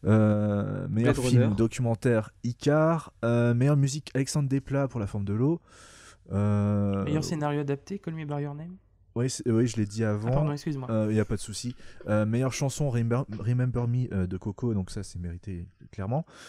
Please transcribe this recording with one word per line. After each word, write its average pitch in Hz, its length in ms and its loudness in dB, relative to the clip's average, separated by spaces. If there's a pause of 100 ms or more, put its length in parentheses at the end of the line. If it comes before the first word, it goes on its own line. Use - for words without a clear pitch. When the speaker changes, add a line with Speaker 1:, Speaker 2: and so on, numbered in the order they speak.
Speaker 1:
Euh, 104 840 2
meilleur 113 240 2
Speaker 2:
Blade 131 140 0
Speaker 1:
film 120 160 6
Speaker 2:
Runner. 104 120 2
Speaker 1:
documentaire, 113 760 0 (120)
Icar. 156 720 0 (100)
Euh, 120 300 4
meilleure 139 240 4
musique, 139 360 0
Alexandre 139 360 -2
Desplat 139 380 0
pour 123 120 -6
La 101 80 -2
Forme 101 180 -4
de 101 80 -2
l'eau. 139 280 2 (720)
Euh, 101 720 2
Speaker 3:
Meilleur 147 200 0
scénario 147 380 -2
adapté, 143 380 -6
Call 165 160 -10
Me 160 100 -10
By 143 180 -4
Your 143 120 -8
Name. 170 200 -14 (400)
Speaker 1:
Oui, 123 140 0
c'est, - 200 -4
oui, 113 160 4
je 117 120 -2
l'ai 107 80 2
dit 104 180 -4
avant. 107 240 0
Speaker 3:
Ah, 123 60 0
pardon, 147 180 2
excuse-moi. 139 400 -6
Speaker 1:
Euh, 110 220 2
y 107 80 4
a 104 40 4
pas 110 100 -4
de - 40 -4
souci. 123 340 -8 (360)
Euh, 107 160 4
meilleure 120 260 0
chanson, 143 380 -2
Remember, 117 340 0 (160)
Remember 120 480 0
Me, 123 260 -2
euh, 95 140 0
de 92 100 -4
Coco, 113 360 -2
donc 95 180 -2
ça 101 120 -8
c'est - 160 -12
mérité 87 480 -8 (240)
clairement. 117 340 -4 (240)